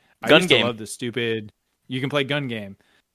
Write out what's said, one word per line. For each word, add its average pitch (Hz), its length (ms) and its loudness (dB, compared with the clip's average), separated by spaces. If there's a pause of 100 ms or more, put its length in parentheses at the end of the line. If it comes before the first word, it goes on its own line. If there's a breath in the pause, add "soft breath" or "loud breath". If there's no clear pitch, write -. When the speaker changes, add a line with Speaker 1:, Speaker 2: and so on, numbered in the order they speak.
(240)
Speaker 1:
I 120 40 -2
Speaker 2:
Gun 151 120 8
Speaker 1:
used 180 80 0
to 143 80 6
Speaker 2:
game. 113 100 4
Speaker 1:
love 120 100 -2
the 107 120 -12
stupid, 113 640 -4 (340)
you - 140 -6
can 135 100 -2
play 143 140 0
gun 143 240 -4
game. 104 280 -10 (380)